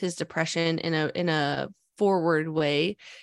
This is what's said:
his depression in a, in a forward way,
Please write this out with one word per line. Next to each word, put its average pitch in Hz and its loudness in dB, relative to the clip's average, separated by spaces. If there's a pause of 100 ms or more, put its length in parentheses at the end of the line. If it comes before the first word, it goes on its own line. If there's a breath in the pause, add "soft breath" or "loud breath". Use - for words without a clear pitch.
his 180 -4
depression 165 -2
in 165 0
a, 156 0
in 175 -2
a 143 0 (280)
forward 170 2
way, 156 0 (260 loud breath)